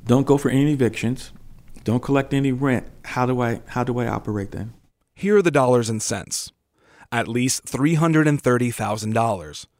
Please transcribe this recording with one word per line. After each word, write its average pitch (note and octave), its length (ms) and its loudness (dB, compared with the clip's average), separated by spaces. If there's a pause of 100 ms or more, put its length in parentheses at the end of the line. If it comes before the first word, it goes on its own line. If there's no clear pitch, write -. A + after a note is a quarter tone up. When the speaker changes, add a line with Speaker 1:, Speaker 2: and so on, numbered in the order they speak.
Speaker 1:
don't B2+ 220 2
go C#3 140 4
for C#3 100 0
any C#3+ 240 2
evictions, B2 580 -2 (520)
don't A#2+ 180 0
collect C#3 320 0
any C#3 180 0
rent. B2+ 360 0 (180)
How B2 220 -2
do B2+ 120 0
I, A#2 280 -2
how B2 160 -4
do B2 160 -2
I A#2+ 80 -2
operate G#2+ 440 -6
then? A2+ 220 -10 (400)
Speaker 2:
Here G#3 240 2
are G3 60 6
the E3 80 4
dollars B2 360 4
and A2 140 -4
cents. - 500 -8 (600)
At A#2 160 -2
least B2 380 -2
three C#3+ 280 0
hundred D#3 340 4
and D3 140 2
thirty B2 300 2
thousand G#2+ 420 -4
dollars. G2 540 -4 (120)